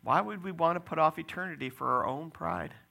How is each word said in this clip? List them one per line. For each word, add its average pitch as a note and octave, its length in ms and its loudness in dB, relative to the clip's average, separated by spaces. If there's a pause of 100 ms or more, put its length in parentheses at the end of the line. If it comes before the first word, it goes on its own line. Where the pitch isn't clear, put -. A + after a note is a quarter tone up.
Why C#3 180 4
would G#3 220 -6
we F#3+ 80 -6
want E3+ 260 2
to F3 40 -4
put D#3+ 180 -4
off D#3+ 200 4
eternity E3+ 500 -8
for C3 200 -4
our B2+ 180 4
own D3+ 240 -4
pride? E2+ 440 -4 (160)